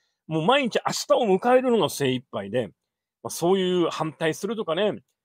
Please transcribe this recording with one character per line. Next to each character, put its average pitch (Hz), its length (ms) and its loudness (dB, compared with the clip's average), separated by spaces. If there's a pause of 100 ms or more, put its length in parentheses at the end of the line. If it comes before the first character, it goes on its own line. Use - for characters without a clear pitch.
(280)
も 156 140 -2
う 156 40 -2
毎 269 180 4
日 233 220 -2
明 - 320 0
日 - 20 2
を 196 180 4
迎 247 200 4
え 262 40 2
る 254 100 0
の 233 80 4
が 147 100 2
精 135 240 -2
一 127 80 -4
杯 101 280 -8
で、 113 180 -2 (560)
ま 117 40 -8
あ、 - 20 -10
そ 170 240 0
う 196 60 2
い 180 240 0
う 156 60 0
反 156 240 -6
対 160 200 -2
す - 140 -10
る 226 80 -6
と 214 100 -6
か 160 100 -4
ね、 196 180 0 (320)